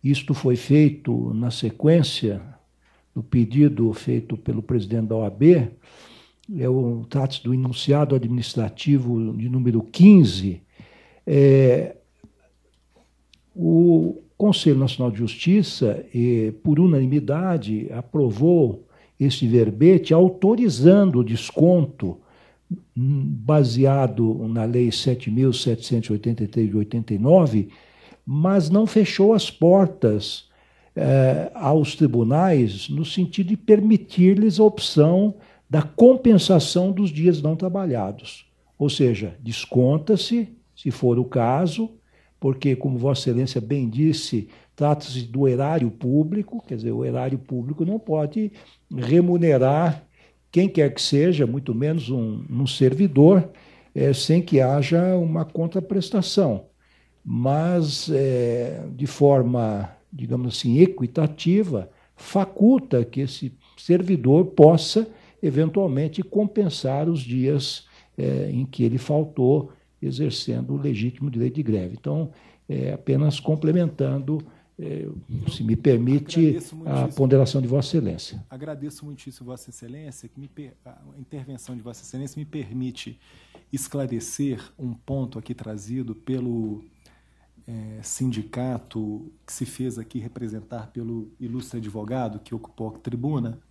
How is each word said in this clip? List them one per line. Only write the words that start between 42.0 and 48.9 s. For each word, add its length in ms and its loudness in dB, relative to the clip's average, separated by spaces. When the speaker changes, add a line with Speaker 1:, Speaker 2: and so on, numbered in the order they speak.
Speaker 1:
porque, 360 -2
como 220 -4
Vossa 240 -2
Excelência 360 -2
bem 300 -4
disse, 600 -2
trata-se 460 -2
do 260 -2
erário 420 -2
público, 760 -2
quer 100 -10
dizer, 160 -6
o 100 -6
erário 360 -6
público 480 -6
não 120 -4
pode 540 -4